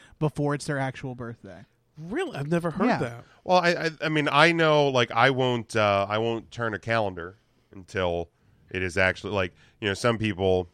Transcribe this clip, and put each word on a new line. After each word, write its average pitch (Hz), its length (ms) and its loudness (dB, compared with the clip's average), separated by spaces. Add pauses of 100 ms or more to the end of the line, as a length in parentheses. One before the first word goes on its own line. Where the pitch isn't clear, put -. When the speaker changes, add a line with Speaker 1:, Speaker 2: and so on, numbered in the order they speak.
(200)
Speaker 1:
before 147 340 0
it's 143 120 -6
their 143 120 -4
actual 131 380 -6
birthday. 117 500 -14 (320)
Speaker 2:
Really? 220 400 -8
I've 143 120 -6
never 170 220 0
heard 190 160 0
Speaker 1:
Yeah. 202 100 2
Speaker 2:
that. 120 260 -6 (220)
Speaker 3:
Well, 180 140 4
I, 170 100 2
I, 165 200 0 (140)
I 160 60 0
mean, 151 220 2
I 151 200 6
know, 156 380 4
like, 123 220 2
I 123 180 4
won't, 123 480 0
uh, 101 320 4
I 107 80 0
won't 113 340 -2
turn 113 220 -6
a 95 60 -6
calendar 98 580 -4 (340)
until 90 580 -4 (400)
it 92 140 -4
is 90 140 -4
actually, 92 360 0
like, 92 200 -2 (260)
you 110 80 -4
know, 98 60 0
some 113 240 0
people 92 560 0